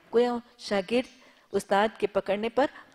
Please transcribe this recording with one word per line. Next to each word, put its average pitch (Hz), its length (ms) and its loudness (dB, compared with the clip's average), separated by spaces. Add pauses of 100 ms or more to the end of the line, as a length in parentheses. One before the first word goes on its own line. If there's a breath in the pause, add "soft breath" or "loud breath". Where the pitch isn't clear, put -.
(120)
गोया 240 280 2 (180 soft breath)
शागिर्द 220 480 -2 (460 soft breath)
उस्ताद 202 440 0
के 208 100 -2
पकड़ने 208 420 -4
पर 269 200 0 (260 loud breath)